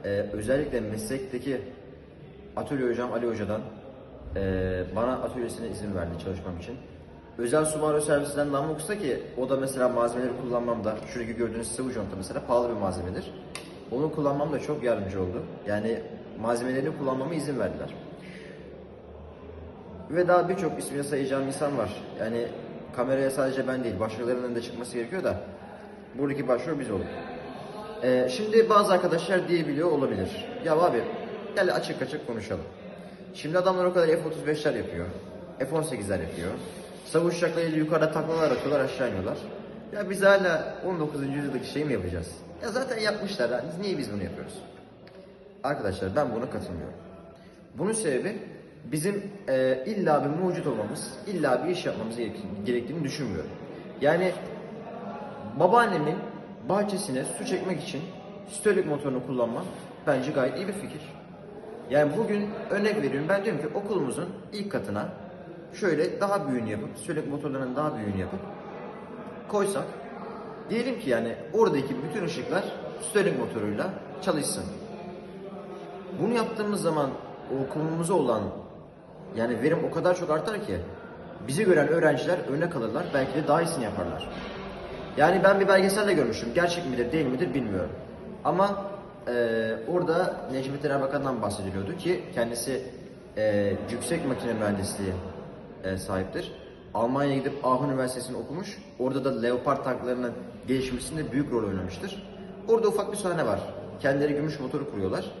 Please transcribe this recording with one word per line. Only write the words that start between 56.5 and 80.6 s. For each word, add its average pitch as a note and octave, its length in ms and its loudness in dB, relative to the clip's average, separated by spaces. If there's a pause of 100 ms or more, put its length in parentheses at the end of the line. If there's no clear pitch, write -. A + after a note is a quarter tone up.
bahçesine F3 540 0 (140)
su G3+ 80 -6
çekmek F3+ 380 -2
için C#3+ 180 -6 (480)
Stolik F#3 360 4
motorunu C3+ 420 0
kullanmak A#2+ 360 0 (440)
bence C#3 240 4
gayet C#3 260 2
iyi F#3+ 100 -2
bir G3+ 60 -2
fikir. - 280 -6 (880)
Yani C#3+ 280 6
bugün G#3 320 2 (200)
örnek G#3 320 2
veriyorum, C#3 280 0
ben G3 160 4
diyorum - 160 0
ki D#3 60 -2 (100)
okulumuzun F3+ 520 0 (240)
ilk G3+ 180 -4
katına G#2 380 -2 (640)
şöyle E3+ 480 2
daha G3 260 2
büyüğünü A#2 220 0
yapıp, G#2 280 -4
Stolik D3+ 300 -4
motorlarının C3+ 480 -4
daha D3 220 0
büyüğünü G#2 200 -2
yapıp F#2 220 -2 (1080)
koysak, G3+ 360 2 (840)
diyelim A#3 300 0
ki D3 100 -4
yani A2+ 260 2 (180)
oradaki D#3 500 4
bütün E3+ 220 -2
ışıklar C#3+ 380 -2 (380)
Stolik E3+ 380 4
motoruyla A2 500 0 (320)
çalışsın. D#3 420 0 (1600)
Bunu A3 120 4
yaptığımız G#3 480 0
zaman D3+ 280 2 (560)
okulumuza D#3+ 480 0
olan A#2+ 280 4 (920)
yani A2+ 260 0
verim E3 180 4 (100)
o - 40 -4
kadar F3+ 220 4
çok E3+ 140 -4
artar F#3+ 360 0